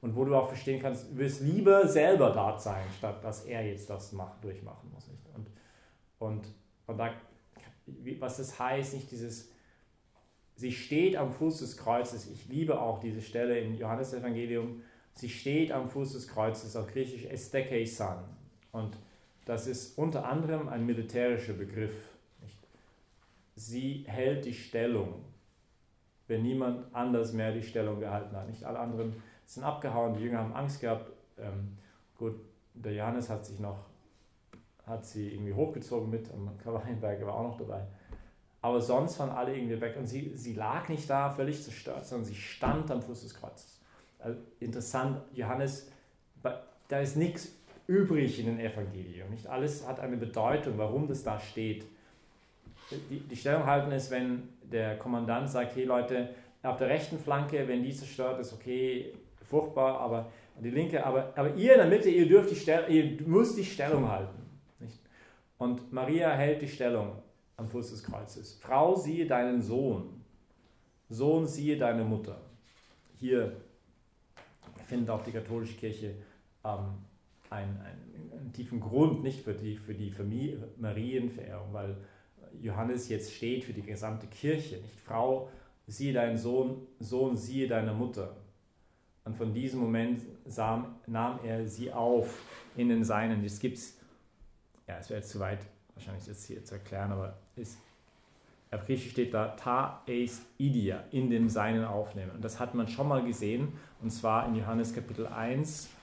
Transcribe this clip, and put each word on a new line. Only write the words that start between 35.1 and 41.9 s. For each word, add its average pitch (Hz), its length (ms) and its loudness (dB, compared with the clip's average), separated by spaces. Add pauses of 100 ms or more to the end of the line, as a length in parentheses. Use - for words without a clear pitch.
irgendwie 101 180 -4
hochgezogen 120 560 0
mit, 110 240 -4
am 98 240 -8
Kavarienberg 110 720 -4
war 101 80 -4
auch 120 140 -2
noch 117 100 -8
dabei. 101 240 -6 (800)
Aber 123 180 4
sonst 127 380 2
waren 139 100 0
alle 127 260 -2
irgendwie 117 240 -2
weg. 113 200 -2
Und 127 80 -4
sie, 139 300 -6
sie 117 180 -8
lag 117 340 -2
nicht 147 220 -2
da 139 180 4
völlig 143 340 -2
zerstört, 131 440 -10